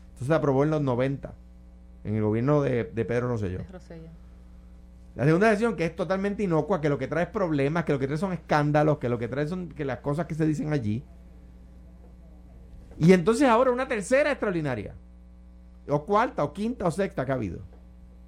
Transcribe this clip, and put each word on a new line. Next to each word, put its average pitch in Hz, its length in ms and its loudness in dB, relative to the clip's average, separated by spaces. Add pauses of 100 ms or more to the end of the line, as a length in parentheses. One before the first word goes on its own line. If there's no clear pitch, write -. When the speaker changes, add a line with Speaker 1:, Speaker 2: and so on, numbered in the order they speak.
(140)
Speaker 1:
Esto 123 100 -10
se 139 80 0
aprobó 143 320 4
en 156 60 2
los 156 100 0
noventa, 131 540 -2 (680)
en 104 140 -2
el 110 60 0
gobierno 120 400 2
de, 123 220 0
de 110 200 -4
Pedro 120 240 -2
Rosselló. 101 300 -4
Speaker 2:
De 87 60 -8
Rosselló. 165 440 -18 (1080)
Speaker 1:
La 117 120 -2
segunda 180 240 6
sesión, 214 260 0
que 165 80 -2
es 165 100 -4
totalmente 190 480 -2
inocua, 165 380 0
que 151 80 0
lo 143 80 2
que 131 120 -6
trae 156 160 -2
es 170 40 -8
problemas, 160 560 0
que 160 80 0
lo 139 60 0
que 131 80 -2
trae 143 100 -4
son 185 160 -2
escándalos, 151 640 2
que 131 140 -4
lo 120 80 -2
que 117 100 -6
trae 139 180 -4
son 180 220 -8
que 151 160 -10
las 127 140 -6
cosas 147 260 -4
que 156 100 -8
se 156 120 0
dicen 151 260 -2
allí. 113 320 -2 (1900)
Y 170 140 8
entonces 220 340 4
ahora 247 240 4
una 254 160 -2
tercera 262 440 0
extraordinaria. 156 640 -4 (960)
O 147 160 0
cuarta, 202 400 2
o - 80 -4
quinta, 214 340 -4
o 165 60 2
sexta 143 340 -2
que 135 60 -2
ha - 20 0
habido. 95 240 -4 (680)